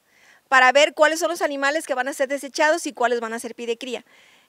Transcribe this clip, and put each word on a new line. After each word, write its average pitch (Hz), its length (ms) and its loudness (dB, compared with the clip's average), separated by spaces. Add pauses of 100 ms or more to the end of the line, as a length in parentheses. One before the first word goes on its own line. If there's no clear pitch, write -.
(480)
para 254 240 6
ver 294 220 4
cuáles 311 260 4
son 330 100 -2
los 339 120 -6
animales 285 440 -2
que 285 80 -4
van 254 140 -4
a 285 40 -6
ser 269 160 -4
desechados 302 580 -2
y 277 60 -8
cuáles 240 280 0
van 226 120 -8
a 226 60 -8
ser 233 160 -12
pie 240 120 -12
de 226 120 -4
cría. 254 260 -10 (440)